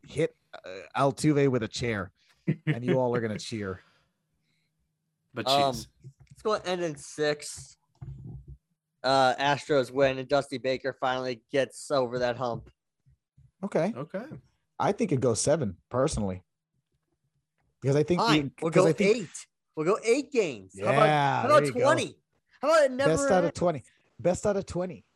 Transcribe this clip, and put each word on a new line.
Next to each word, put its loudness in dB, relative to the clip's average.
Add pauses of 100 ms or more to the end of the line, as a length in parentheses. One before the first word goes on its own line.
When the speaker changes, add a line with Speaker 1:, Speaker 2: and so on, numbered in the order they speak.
Speaker 1:
hit, -4 (180)
uh, -18 (260)
Altuve 2
with 0
a -6
chair, -6 (560)
and -4
you 0
all 0
are 0
gonna -4
Speaker 2:
<laughs> -
Speaker 1:
cheer. -8 (1500)
Speaker 2:
But -6
Speaker 3:
Um, 2
Speaker 2:
Chiefs. -10 (440)
Speaker 3:
it's -20
gonna -2
end -4
in -4
six. -6 (1300)
Uh, 4
Astros 0
win, 2
and -10
Dusty -2
Baker -4
finally -4 (100)
gets -2
over 0
that -2
hump. -6 (920)
Speaker 1:
Okay. -2
Speaker 2:
Okay. -10 (540)
Speaker 1:
I 0
think -2
it 0
goes 0
seven, 0 (120)
personally, -4 (1400)
because 0
I 4
think 0
Speaker 3:
Fine. 4
Speaker 1:
you, 0 (100)
Speaker 3:
We'll -2
Speaker 1:
'cause 6
Speaker 3:
go 6
Speaker 1:
I 2
think 4
Speaker 3:
eight. -12 (280)
We'll -4
go 2
eight 0
games. -2
How 0
about, 6
Speaker 1:
Yeah, 4
Speaker 3:
how -2
about 6
Speaker 1:
there 6
you -2
go. -2
Speaker 3:
twenty? 2 (440)
How 0
about 6
it 4
never 2
Speaker 1:
Best 2
out 6
of 2
Speaker 3:
ends? -4
Speaker 1:
twenty. 0 (360)
Best -2
out 0
of -6
twenty. -8 (100)